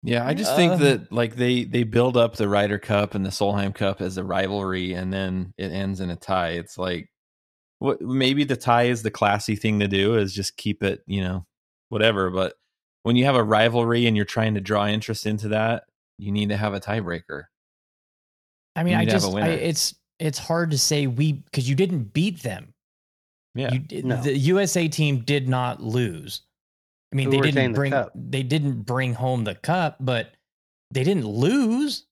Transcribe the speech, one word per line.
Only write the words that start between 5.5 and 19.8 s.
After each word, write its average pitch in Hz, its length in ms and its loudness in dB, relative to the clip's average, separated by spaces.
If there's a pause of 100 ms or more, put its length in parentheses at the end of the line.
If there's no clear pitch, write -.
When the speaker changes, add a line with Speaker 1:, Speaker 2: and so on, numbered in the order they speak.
Speaker 1:
it 95 140 -6
ends 98 280 -4
in 92 100 -6
a 85 60 -6
tie. 90 360 -2
It's 85 260 -8
like, 90 320 -6 (680)
what? 127 220 -2
Maybe 131 440 0
the 131 100 0
tie 120 280 2
is 123 200 0
the 110 80 -2
classy 104 440 0
thing 104 260 0
to 101 60 2
do, 98 280 2
is 98 180 0
just 98 240 -6
keep 104 260 -4
it, - 220 -2
you 98 160 -2
know, 92 240 -4 (440)
whatever. 104 400 2
But 92 240 -2 (500)
when 120 140 2
you 127 80 6
have 139 100 4
a 120 80 6
rivalry 117 640 4
and 110 80 4
you're 104 100 2
trying 110 300 0
to 101 60 -2
draw 101 260 0
interest 107 380 -4
into 107 240 -2
that, 110 340 0 (340)
you 101 140 -8
need 104 180 0
to 104 80 0
have 104 160 -2
a 98 60 -4
tiebreaker. 87 680 -6 (1300)
Speaker 2:
I 160 80 -2
mean, 175 100 2
Speaker 1:
You - 60 2
Speaker 2:
I - 20 -
Speaker 1:
need 110 80 2
to 110 60 4
have - 80 2
a - 40 0
Speaker 2:
just, 92 40 0
I, - 40 -2
Speaker 1:
winner. 135 160 0
Speaker 2:
it's, 160 440 -2 (240)